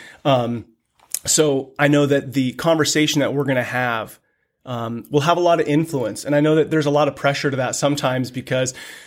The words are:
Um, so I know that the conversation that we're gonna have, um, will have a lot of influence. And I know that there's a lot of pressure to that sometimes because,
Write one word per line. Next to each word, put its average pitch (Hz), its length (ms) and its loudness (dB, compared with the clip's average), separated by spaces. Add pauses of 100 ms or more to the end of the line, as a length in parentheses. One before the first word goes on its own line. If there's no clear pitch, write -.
(260)
Um, 120 400 0 (580)
so 139 540 2
I 147 100 4
know 147 160 4
that 139 300 0
the 127 180 0
conversation 151 680 2
that 120 120 0
we're 139 120 -2
gonna 127 180 0
have, 120 580 -4 (460)
um, 117 440 -8
will 147 100 2
have 165 160 2
a 175 40 -2
lot 170 200 4
of - 60 0
influence. 143 580 -2
And 143 100 -2
I 147 60 4
know 151 140 4
that 156 160 2
there's 156 160 0
a 147 40 0
lot 147 180 2
of 139 80 -8
pressure 143 340 0
to 131 80 -4
that 123 160 -4
sometimes 131 560 -2
because, 127 420 -4 (340)